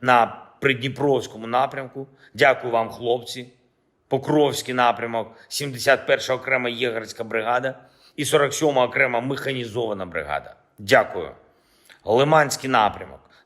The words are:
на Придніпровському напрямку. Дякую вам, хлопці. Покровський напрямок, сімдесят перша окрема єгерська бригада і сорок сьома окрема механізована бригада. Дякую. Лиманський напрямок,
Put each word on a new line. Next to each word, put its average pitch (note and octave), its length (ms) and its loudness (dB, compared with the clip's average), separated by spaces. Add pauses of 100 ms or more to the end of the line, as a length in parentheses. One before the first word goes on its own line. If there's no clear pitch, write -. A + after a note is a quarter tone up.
на B2 400 4 (180)
Придніпровському C3 880 -2
напрямку. C3+ 600 -4 (260)
Дякую B2+ 400 2
вам, A2+ 160 2
хлопці. A#2+ 580 -4 (600)
Покровський C#3 680 0
напрямок, A#2 580 0 (160)
сімдесят C3 600 -2
перша C3 260 0
окрема B2+ 360 -2
єгерська A2+ 540 -6
бригада A#2 560 -2 (360)
і D3 100 -4
сорок C#3+ 280 2
сьома C#3 320 2
окрема B2+ 360 0
механізована A#2+ 840 -4
бригада. D2+ 500 -6 (240)
Дякую. G#2 520 0 (720)
Лиманський C#3 680 2
напрямок, G2+ 500 0 (260)